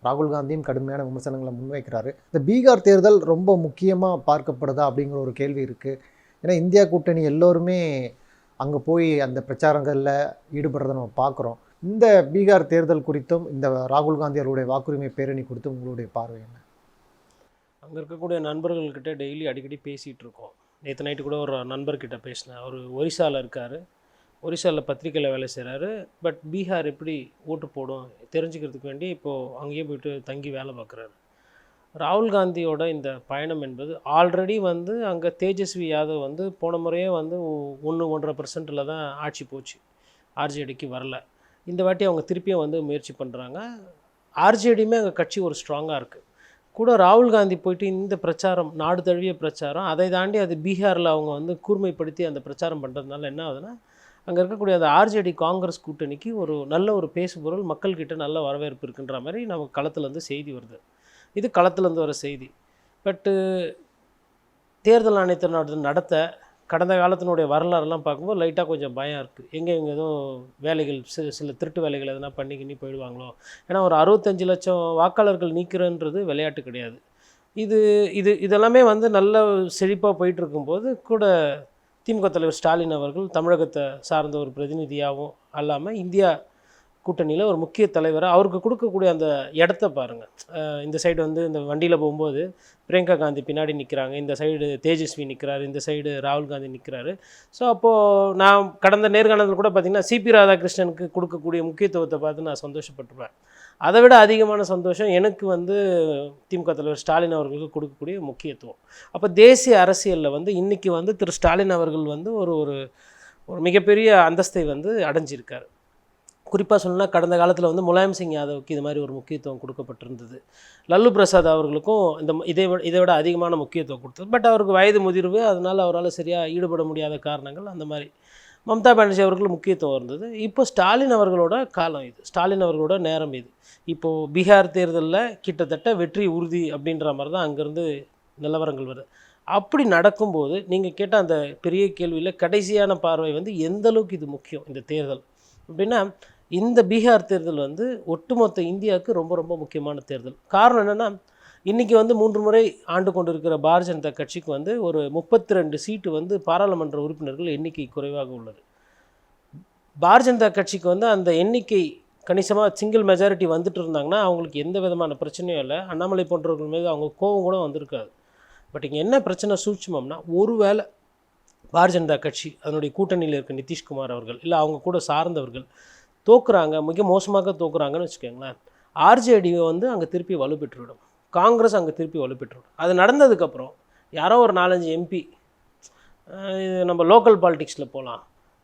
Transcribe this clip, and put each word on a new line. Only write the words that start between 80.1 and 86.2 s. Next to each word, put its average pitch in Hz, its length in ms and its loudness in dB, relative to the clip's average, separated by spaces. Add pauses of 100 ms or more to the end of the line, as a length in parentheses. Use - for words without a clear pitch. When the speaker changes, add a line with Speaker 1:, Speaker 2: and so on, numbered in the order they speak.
Speaker 2:
போயிட்டு 175 280 0
இருக்கும்போது 156 460 -4 (160)
கூட 220 200 0 (840)
திமுக 214 220 0
தலைவர் 160 280 -2
ஸ்டாலின் 165 340 0
அவர்கள் 151 380 -6
தமிழகத்தை 160 560 0 (160)
சார்ந்த 151 360 -2
ஒரு 143 140 -6
பிரதிநிதியாகவும் 143 800 -6 (200)
அல்லாம, 151 420 -6
இந்தியா 185 340 2 (760)